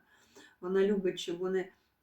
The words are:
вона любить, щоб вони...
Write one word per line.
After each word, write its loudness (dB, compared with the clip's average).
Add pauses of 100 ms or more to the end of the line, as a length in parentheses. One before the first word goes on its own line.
(600)
вона 2
любить, 0
щоб -6
вони... -2 (320)